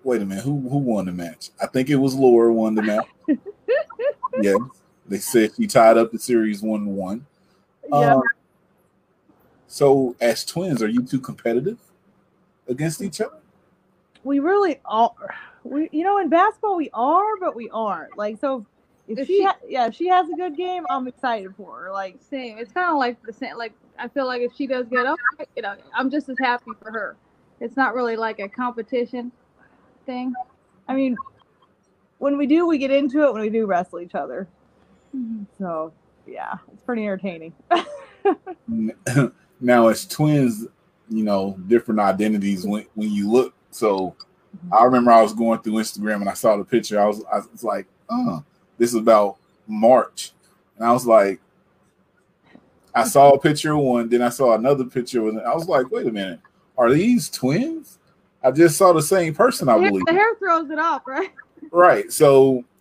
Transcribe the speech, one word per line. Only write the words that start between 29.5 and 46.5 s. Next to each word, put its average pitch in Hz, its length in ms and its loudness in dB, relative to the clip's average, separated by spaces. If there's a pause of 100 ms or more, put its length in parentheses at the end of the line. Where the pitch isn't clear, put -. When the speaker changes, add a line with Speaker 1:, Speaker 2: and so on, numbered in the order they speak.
Speaker 3:
thing. 254 280 -8 (540)
Speaker 2:
I 254 60 -8
mean, 262 240 -2 (1040)
when 285 160 -2
we 285 120 -2
do, 330 180 2
we 320 140 0
get 262 100 -2
into 285 360 0
it 262 60 4
when 214 120 -6
we 214 80 -2
do 220 160 -2
wrestle 180 320 -2
each 180 160 -12
other. 147 320 -8 (680)
Speaker 3:
Mm-hmm. 226 280 -8 (160)
Speaker 2:
So, 165 340 -8 (320)
yeah, - 300 -12 (180)
it's 208 80 -20
pretty 226 220 -6
entertaining. 180 500 -8 (160)
<laughs> 554 560 -4 (420)
Speaker 1:
N-, 226 240 -4 (140)
<laughs> 120 260 2 (300)
now, 120 280 6
as 107 180 -2
twins, 135 580 0 (440)
you 110 140 -2
know, 98 320 -2 (120)
different 113 320 2
identities. 101 640 0
When, 104 300 -6
when 107 160 -4
you 101 180 -2
look 120 240 2 (240)
so 95 380 -2 (560)
I 110 120 6
remember 123 280 4
I 113 100 10
was 107 120 2
going 113 260 0
through 110 140 -6
Instagram 107 480 -4
and 98 80 -6
I 87 40 -4
saw 107 240 2